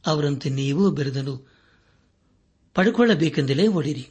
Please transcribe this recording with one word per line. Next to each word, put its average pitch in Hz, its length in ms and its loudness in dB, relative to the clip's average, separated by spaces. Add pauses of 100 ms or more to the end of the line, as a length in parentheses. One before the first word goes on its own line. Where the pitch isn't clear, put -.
ಅವರಂತೆ 147 440 -2
ನೀವು 139 400 0
ಬಿರುದನ್ನು 135 600 -6 (1200)
ಪಡ್ಕೊಳ್ಳಬೇಕೆಂದಲೇ 180 920 2
ಓಡಿರಿ. 151 440 -2